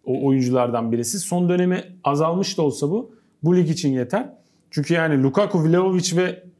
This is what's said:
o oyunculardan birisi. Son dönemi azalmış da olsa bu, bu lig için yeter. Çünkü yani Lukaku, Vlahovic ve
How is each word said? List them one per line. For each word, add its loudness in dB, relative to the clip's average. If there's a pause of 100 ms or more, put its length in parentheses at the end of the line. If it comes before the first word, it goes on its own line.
o -2
oyunculardan 0
birisi. -4
Son -2
dönemi 0 (200)
azalmış -2
da 0
olsa -2
bu, -6 (280)
bu 4
lig 2
için -2
yeter. -2 (420)
Çünkü -2
yani 2
Lukaku, 2
Vlahovic 2
ve -2 (180)